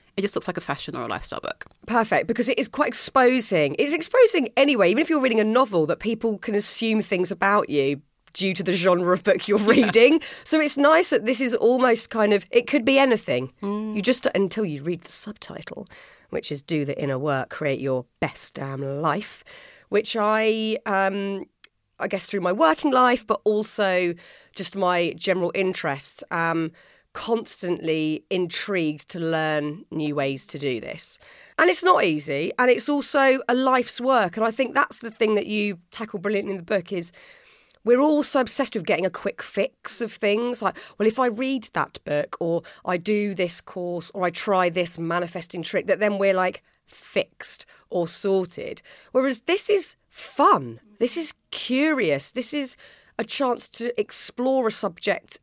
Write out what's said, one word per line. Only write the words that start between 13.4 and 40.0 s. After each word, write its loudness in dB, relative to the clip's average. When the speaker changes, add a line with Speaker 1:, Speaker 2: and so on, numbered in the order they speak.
Speaker 1:
Mm. -6
Speaker 2:
You -2
just, 2
until 0
you -6
read -6
the -14
subtitle, -10
which -6
is -8
Do -2
the -6
Inner -2
Work, -2
Create -4
Your -4
Best -6
Damn -8
Life, -4
which -2
I, 0
um, -2
I -4
guess -6
through -4
my 2
working 2
life, 4
but 0
also 0
just -8
my 0
general 0
interests, -4
um, -2
constantly -4
intrigued -2
to -10
learn -2
new -2
ways -2
to -10
do -2
this. -8
And 4
it's 2
not 4
easy, 0
and 4
it's 2
also 2
a 2
life's 2
work. 2
And 2
I 0
think -2
that's 0
the -10
thing 0
that -2
you -2
tackle -10
brilliantly -2
in -6
the -12
book -4
is -6
we're 4
all 4
so 0
obsessed -2
with -6
getting 0
a 0
quick -8
fix -6